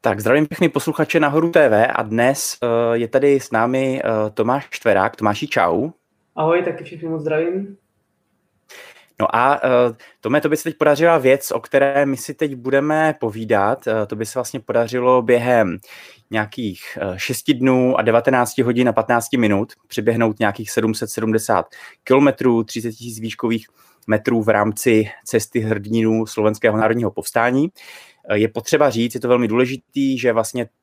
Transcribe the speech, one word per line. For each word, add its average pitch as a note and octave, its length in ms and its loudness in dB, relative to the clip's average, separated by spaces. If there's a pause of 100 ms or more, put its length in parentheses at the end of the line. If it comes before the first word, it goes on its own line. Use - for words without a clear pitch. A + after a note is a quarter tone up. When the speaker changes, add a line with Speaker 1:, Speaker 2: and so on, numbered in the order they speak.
(120)
Speaker 1:
Tak G2+ 60 -4
zdravím C3 260 2
všechny E3 240 0
posluchače D#3+ 500 -2
Nahoru D#3 300 2
T D#3+ 200 4
V A2 180 4
a - 140 -2
dnes, A#2 640 0
eh, B2 40 -2 (300)
je A#2 100 -2
tady C#3 320 4
s - 120 -8
námi, C3 520 0
eh, G#2+ 260 -2
Tomáš A#2 420 -2
Štverák. G2 440 0
Tomáši, G#2+ 320 -2
čau. F#2+ 420 0 (460)
Speaker 2:
Ahoj, E3 260 0
taky F3 220 -8
všechny D#3+ 260 -12
moc D#3+ 120 -6
zdravím. E3+ 560 -4 (1400)
Speaker 1:
No - 160 0
a, C3 280 2
eh, B2 320 2 (260)
Tome, C3+ 200 0
tobě D3+ 160 0
se - 60 -10
teď D#3 140 -8
podařila D#3 400 2
věc, C3+ 340 2
o - 80 -4
které C#3 460 2
my C3+ 120 -2
si - 160 -12
teď C#3+ 220 -4
budeme D3+ 640 0
povídat. A2 680 -2
Eh, A2 180 -2
to G#2+ 100 -8
by A2 100 -6
se A#2 140 -8
vlastně B2 200 -8
podařilo B2 640 0
během A#2 560 2 (540)
nějakých, G#2+ 720 -6
eh, F#2+ 180 -4
šesti - 340 -4
dnů B2+ 460 2
a - 20 0
devatenácti A#2+ 600 2
hodin B2 280 2
a A2 40 0
patnácti A#2 440 0
minut G#2+ 360 0 (140)
přiběhnout A2+ 520 0
nějakých G#2+ 320 -2
sedm A2 220 0
set A2 140 -6
sedmdesát A2 580 -2 (380)
kilometrů, C3 600 2
třicet A2+ 280 -8
tisíc A2+ 280 -14
výškových A2+ 480 -6 (400)
metrů A2 360 0
v G#2+ 60 0
rámci G#2+ 600 2 (160)
cesty A#2+ 340 -4
hrdinů A2 680 -2
Slovenského G#2+ 520 0
národního A2 340 0
povstání. B2 580 0 (600)
Eh, G#2 80 0
je G#2+ 100 2
potřeba C#3 420 0
říct, A#2 260 -2
je A#2+ 60 -6
to B2 60 -6
velmi A#2+ 200 2
důležitý, C3 720 -2
že A#2+ 160 0
vlastně A2+ 360 -2 (140)